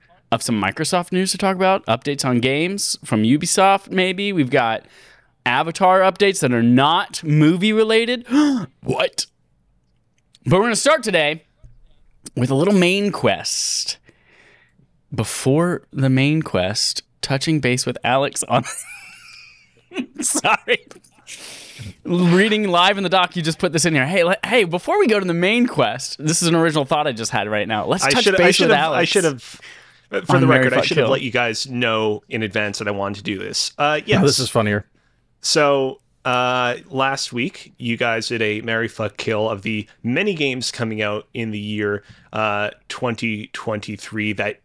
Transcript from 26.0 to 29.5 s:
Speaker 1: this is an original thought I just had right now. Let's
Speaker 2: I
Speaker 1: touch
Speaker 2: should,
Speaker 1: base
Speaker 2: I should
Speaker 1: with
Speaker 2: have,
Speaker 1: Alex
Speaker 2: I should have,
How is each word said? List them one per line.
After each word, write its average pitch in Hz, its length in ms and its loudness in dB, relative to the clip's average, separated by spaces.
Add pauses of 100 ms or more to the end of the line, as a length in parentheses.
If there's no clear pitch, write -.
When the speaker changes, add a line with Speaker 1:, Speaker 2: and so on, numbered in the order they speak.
Speaker 1:
this 156 180 0
is 170 60 0
an 165 80 4
original 156 300 2
thought 151 220 0
I 139 40 -2
just 110 200 -6
had 104 180 -2
right 104 180 -2
now. 107 180 -2
Let's 135 180 -2
Speaker 2:
I 135 80 0
Speaker 1:
touch 156 120 0
Speaker 2:
should, 190 140 2
Speaker 1:
base 175 100 4
Speaker 2:
I 185 40 4
should - 180 2
Speaker 1:
with - 80 4
Speaker 2:
have, 151 80 0
Speaker 1:
Alex 151 160 0
Speaker 2:
I 165 40 0
should 190 200 0
have, 135 160 -2 (840)